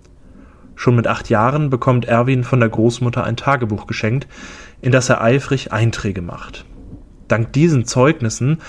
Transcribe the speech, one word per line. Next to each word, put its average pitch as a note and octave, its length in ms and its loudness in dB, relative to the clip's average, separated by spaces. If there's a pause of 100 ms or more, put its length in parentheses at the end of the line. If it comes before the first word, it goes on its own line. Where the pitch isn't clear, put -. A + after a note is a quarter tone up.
(760)
Schon B2 200 2
mit A#2 140 2
acht - 200 -4
Jahren C3 420 2
bekommt B2 340 0
Erwin B2 400 2
von B2 160 0
der A2+ 80 4
Großmutter A#2+ 560 0
ein A#2 120 -2
Tagebuch A#2+ 520 -2
geschenkt, A2+ 400 -4 (520)
in B2+ 120 0
das B2+ 160 2
er C3 120 4
eifrig C3 520 0
Einträge G#2+ 500 -2
macht. - 420 -14 (640)
Dank A2+ 260 -2
diesen D3 320 4
Zeugnissen C3 720 0 (100)